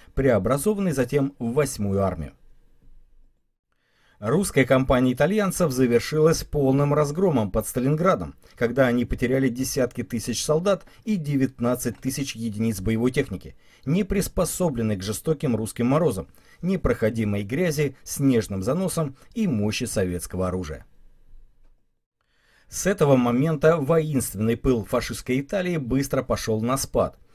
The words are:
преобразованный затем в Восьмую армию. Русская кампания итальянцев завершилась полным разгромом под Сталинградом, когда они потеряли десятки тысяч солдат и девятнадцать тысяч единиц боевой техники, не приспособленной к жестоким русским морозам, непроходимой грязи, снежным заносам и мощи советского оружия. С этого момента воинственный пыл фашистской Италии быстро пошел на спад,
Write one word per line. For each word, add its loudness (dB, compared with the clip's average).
преобразованный 2
затем 0
в -4
Восьмую 0
армию. -4
Русская 2
кампания 4
итальянцев 2
завершилась 2
полным 2
разгромом 2
под -2
Сталинградом, 0
когда 2
они 2
потеряли 0
десятки -4
тысяч -6
солдат 0
и -2
девятнадцать -2
тысяч -6
единиц -4
боевой 0
техники, -6
не 0
приспособленной -2
к -6
жестоким -2
русским -2
морозам, 0
непроходимой 0
грязи, -2
снежным 0
заносам -2
и -2
мощи 0
советского -4
оружия. -6
С -6
этого 4
момента 2
воинственный 0
пыл 0
фашистской -4
Италии -4
быстро -2
пошел -2
на 0
спад, -2